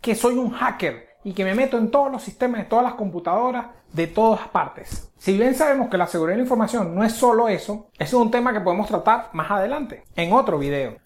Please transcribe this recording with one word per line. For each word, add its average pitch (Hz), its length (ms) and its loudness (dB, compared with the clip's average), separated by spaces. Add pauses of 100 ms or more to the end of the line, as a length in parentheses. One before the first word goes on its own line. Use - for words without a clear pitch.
que 226 140 0
soy 247 220 2
un 254 140 0
hacker - 580 -4 (140)
y 196 100 -8
que 190 100 -4
me 190 120 0
meto 254 220 0
en 226 140 0
todos 285 200 2
los 254 120 -8
sistemas 233 380 -4
de 170 60 -10
todas 240 180 2
las 240 80 -2
computadoras 208 720 -2 (280)
de 165 140 0
todas 214 400 2
partes. - 720 -6
Si 196 200 0
bien 247 160 4
sabemos 269 360 2
que 190 80 -2
la 180 100 2
seguridad 165 260 0
de 208 40 0
la 247 60 0
información 220 520 0
no 202 80 2
es 226 100 2
solo 233 360 4
eso, 208 480 -4
eso 247 200 0
es 233 80 6
un 220 60 0
tema 240 220 2
que 214 80 -2
podemos 180 260 0
tratar 214 460 2
más 165 180 -4
adelante, 208 520 -4 (120)
en 170 160 0
otro 220 260 4
video. 139 480 -2